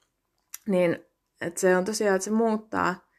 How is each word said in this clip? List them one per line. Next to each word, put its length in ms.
Niin, 320
et 160
se 180
on 100
tosiaan, 300
että 100
se 60
muuttaa, 760